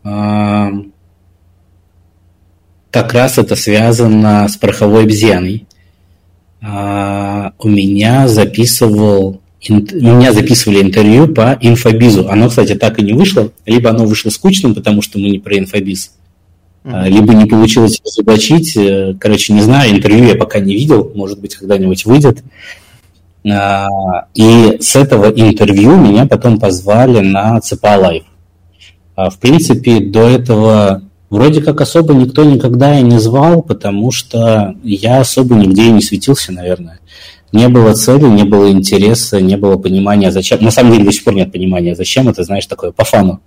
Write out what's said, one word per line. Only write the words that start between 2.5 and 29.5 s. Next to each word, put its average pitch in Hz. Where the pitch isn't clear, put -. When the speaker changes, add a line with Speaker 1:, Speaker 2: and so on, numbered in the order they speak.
Speaker 1:
как 113
раз 123
это 107
связано 107
с 104
пороховой 107
обезьяной. 104
Э, 101
у 110
меня 104
записывал 107
ин-, 104
у 123
меня 123
записывали 104
интервью 107
по 123
инфобизу. 113
Оно, 107
кстати, 104
так 110
и 110
не 101
вышло. 143
Либо 117
оно 113
вышло 107
скучным, 190
потому 104
что -
мы 101
не 98
про 101
инфобиз, 95
Speaker 2:
Мгм. 131
Speaker 1:
а, 92
либо 107
не 107
получилось 113
разоблачить. 156
Э, 98
короче, 107
не 104
знаю, 120
интервью 104
я 104
пока -
не 98
видел, 120
может 98
быть, 98
когда-нибудь 95
выйдет. 131
А, 98
и 113
с -
этого 117
интервью 107
меня 120
потом 113
позвали 104
на 101
Ц -
П -
А 101
Лайв. 87
А, 92
в -
принципе, 123